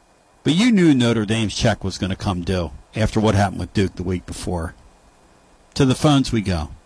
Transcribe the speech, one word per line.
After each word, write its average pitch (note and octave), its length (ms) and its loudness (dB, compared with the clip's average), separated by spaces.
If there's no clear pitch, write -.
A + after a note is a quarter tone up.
But C#3+ 100 2
you A3+ 180 4
knew E3+ 220 6
Notre A#2 320 2
Dame's A2 280 -2
check G#2+ 300 0
was F#2 140 -6
gonna F#2+ 180 -4
come F2+ 260 -4
due F2 280 -4
after G#2+ 260 -2
what G#2+ 140 2
happened F#2+ 260 0
with F2+ 140 -10
Duke F#2+ 220 -2
the F#2 60 -10
week F2+ 240 -4
before. F2 480 -8
To C#3+ 100 2
the B2+ 120 2
phones C#3 360 2
we A2+ 80 0
go. F2 300 -4